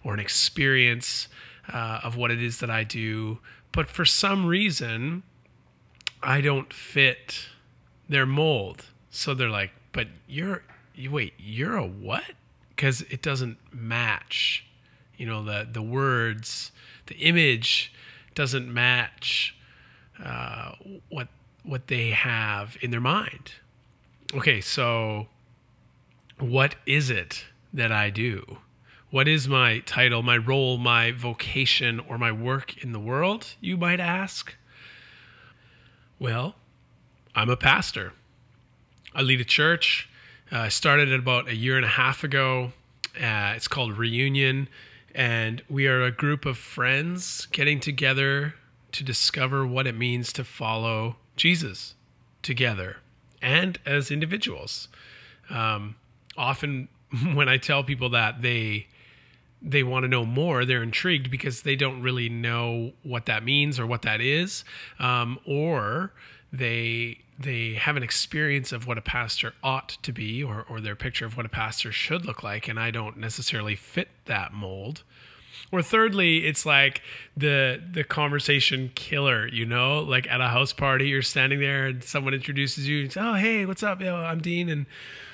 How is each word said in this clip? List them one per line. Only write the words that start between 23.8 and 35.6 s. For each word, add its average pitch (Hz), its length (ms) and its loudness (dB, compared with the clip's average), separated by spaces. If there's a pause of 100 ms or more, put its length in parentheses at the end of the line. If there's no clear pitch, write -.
Okay, 131 260 4
so 113 680 -2 (1120)
what 135 360 2 (100)
is 139 240 4
it 95 360 -4 (260)
that 117 200 0
I 104 180 2
do? 104 480 -4 (540)
What 147 180 4
is 151 180 4
my 123 320 6
title, 120 440 4
my 120 140 6
role, 127 400 2
my 120 340 4
vocation, 120 880 0
or 117 160 -8
my 117 160 2
work 127 500 -4
in 127 80 -6
the 110 80 -6
world, 151 640 -2
you 185 160 -2
might 175 240 0
ask? 185 540 -4 (1600)